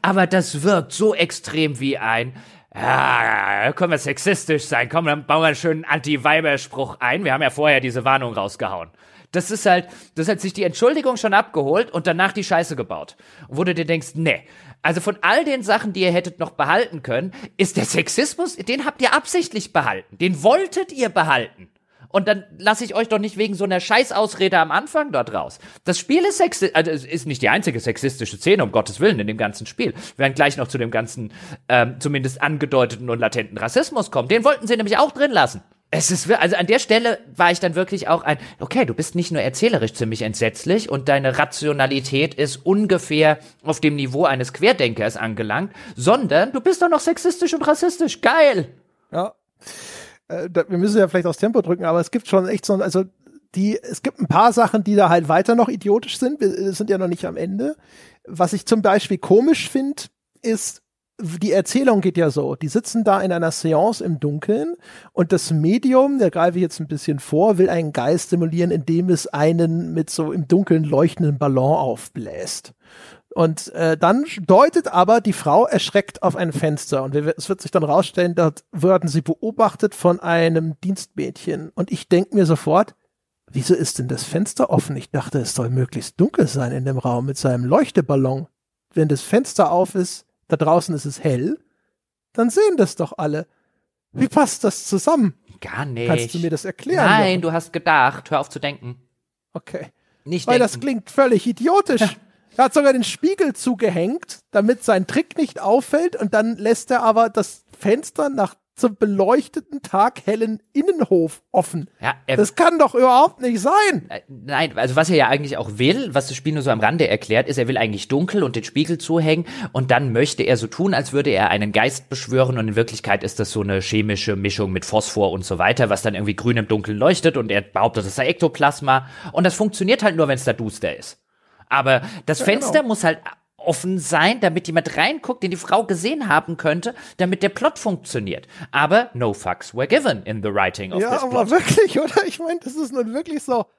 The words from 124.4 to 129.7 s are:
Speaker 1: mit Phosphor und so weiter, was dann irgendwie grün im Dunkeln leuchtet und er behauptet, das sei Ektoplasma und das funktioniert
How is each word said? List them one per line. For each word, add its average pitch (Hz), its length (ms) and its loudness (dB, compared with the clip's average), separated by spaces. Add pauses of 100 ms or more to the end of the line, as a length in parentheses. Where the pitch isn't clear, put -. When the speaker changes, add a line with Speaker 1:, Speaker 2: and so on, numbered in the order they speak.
Speaker 1:
mit 92 120 -4
Phosphor - 480 0
und 92 140 -6
so 90 120 -4
weiter, 113 300 2
was 98 140 0
dann 107 120 -2
irgendwie 104 220 -4
grün 117 220 0
im 107 100 -4
Dunkeln 107 300 -2
leuchtet 160 400 2
und 113 120 -4
er 101 120 2
behauptet, 110 420 0
das 95 120 -8
sei 131 100 0
Ektoplasma 143 800 0 (260)
und 175 120 2
das 175 100 2
funktioniert 208 480 0